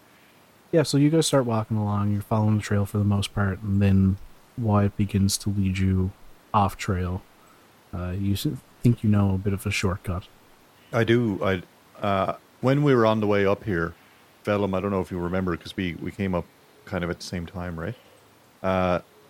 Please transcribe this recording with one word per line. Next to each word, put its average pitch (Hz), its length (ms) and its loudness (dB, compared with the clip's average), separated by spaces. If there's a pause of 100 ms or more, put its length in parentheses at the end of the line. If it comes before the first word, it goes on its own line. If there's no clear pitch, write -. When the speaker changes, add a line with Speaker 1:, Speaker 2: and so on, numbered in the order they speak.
(720)
Speaker 1:
yeah, 160 100 4
so 139 160 0
you 147 100 6
guys 160 200 2
start 135 180 2
walking 110 300 -2
along. 104 360 0
You're 101 100 -2
following 107 340 2
the 104 60 0
trail 101 240 0
for - 120 -4
the 101 60 2
most 101 280 0
part, 98 300 -2
and 101 180 0
then 95 360 4 (420)
Wyatt 104 380 2
begins 98 420 0
to 104 120 -4
lead 95 280 0
you 95 320 2 (420)
off 98 240 2
trail. 92 460 -4 (720)
Uh, 90 240 -6
you 98 140 0
s-, 120 160 -2 (340)
think 120 220 2
you 107 60 2
know 101 260 2
a - 20 -2
bit 98 140 -4
of 95 120 -6
a 101 60 -2
shortcut. 92 540 -4 (680)
Speaker 2:
I 117 120 2
do. 117 400 2
I, 95 180 0 (420)
uh, 95 320 0 (260)
when 135 200 2
we 143 120 4
were 117 100 4
on 110 160 4
the 104 60 0
way 101 200 2
up 101 180 0
here, 82 300 -2 (480)
Vellum, 101 320 0
I 92 60 0
don't 101 100 -4
know 95 120 -2
if - 80 -8
you 92 80 -6
remember, 87 400 -2
'cause - 180 -14
we, 90 200 -4
we 90 140 -8
came 95 240 -4
up 85 120 -4 (400)
kind 87 180 -4
of 85 60 -4
at 85 100 -6
the - 60 -14
same 87 200 -8
time, 87 320 -10
right? 92 160 -8 (680)
Uh, 92 380 0 (300)